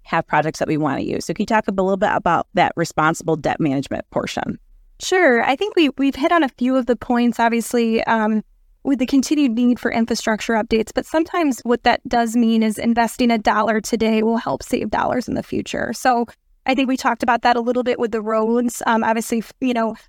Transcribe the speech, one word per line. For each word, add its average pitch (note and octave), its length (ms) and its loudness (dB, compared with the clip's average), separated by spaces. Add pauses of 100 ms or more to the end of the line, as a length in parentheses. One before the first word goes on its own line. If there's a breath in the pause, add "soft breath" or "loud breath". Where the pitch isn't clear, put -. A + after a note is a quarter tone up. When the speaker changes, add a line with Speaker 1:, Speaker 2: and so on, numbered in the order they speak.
Speaker 1:
have - 240 -4
projects D3+ 320 0
that - 100 -4
we D#3 80 0
wanna D3 260 -2
use. - 240 -6
So E3 100 -6
can - 80 -2
you - 20 0
talk A3 220 0
a G#3+ 40 -2
little F#3+ 260 0
bit F#3+ 140 0
about E3+ 440 0
that F3 200 2
responsible E3 600 0
debt D3+ 240 -4
management C#3 500 -4
portion? - 480 -6 (420)
Speaker 2:
Sure. D4+ 440 4
I C4+ 120 0
think G#4 200 -6
we, D#4+ 140 4 (100)
we've C4+ 160 0
hit D4+ 160 0
on E4+ 100 4
a C4+ 80 0
few B3+ 260 -2
of B3+ 120 0
the B3 80 2
points, A#3+ 440 0
obviously, A#3 680 0
um, A3 380 0 (400)
with C#4 140 0
the B3 80 0
continued C#4 460 2
need A#3+ 280 2
for - 120 -2
infrastructure A3+ 640 -2
updates. A3 360 0
But - 140 -2
sometimes D#4+ 540 0
what A#3+ 240 -2
that A#3+ 260 2
does A#3 260 0
mean A3+ 280 2
is A3 160 -2
investing A#3 500 0
a A#3 80 2
dollar A3 420 2
today A3 440 0
will A3+ 140 2
help C4 260 -4
save G#3+ 260 -2
dollars - 380 0
in - 80 -4
the - 80 -4
future. - 500 -6
So A#3+ 320 0 (400)
I C4 80 0
think B3+ 140 0
we C4 100 0
talked A#3 240 -2
about A#3+ 220 2
that A#3+ 120 4
a A#3+ 60 0
little B3 220 0
bit A#3+ 160 -2
with A#3 120 -2
the A3 100 -2
roads. A3 680 0
Um, A3+ 160 2
obviously, A3+ 360 0
f-, - 220 -10
you B3+ 120 0
know, A3+ 220 -2 (140)